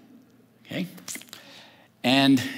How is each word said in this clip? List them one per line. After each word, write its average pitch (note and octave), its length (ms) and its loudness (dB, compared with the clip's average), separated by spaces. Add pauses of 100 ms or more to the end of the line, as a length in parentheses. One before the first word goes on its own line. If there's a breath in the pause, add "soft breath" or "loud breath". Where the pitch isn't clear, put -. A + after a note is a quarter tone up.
(640)
Okay? F3 220 -6 (1160 loud breath)
And C3+ 380 4 (160 loud breath)